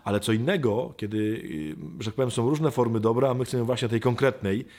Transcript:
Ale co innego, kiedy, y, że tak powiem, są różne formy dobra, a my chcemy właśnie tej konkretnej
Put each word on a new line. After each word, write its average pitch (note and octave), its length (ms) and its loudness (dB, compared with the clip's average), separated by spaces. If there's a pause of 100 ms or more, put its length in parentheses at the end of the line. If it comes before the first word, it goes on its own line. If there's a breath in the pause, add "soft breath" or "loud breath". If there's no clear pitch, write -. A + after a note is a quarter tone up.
Ale G2+ 160 2
co A2+ 120 0
innego, B2+ 640 0
kiedy, G#2+ 220 -6
y, G#2 580 -4 (240)
że - 40 -8
tak G#2+ 100 -6
powiem, C3 160 0
są A#2 200 2
różne D3+ 200 2
formy A#2 300 2
dobra, A#2 300 4
a B2 40 0
my B2+ 100 -2
chcemy A#2+ 200 -2
właśnie A#2+ 240 -2
tej A2+ 120 0
konkretnej A#2+ 640 0 (140 loud breath)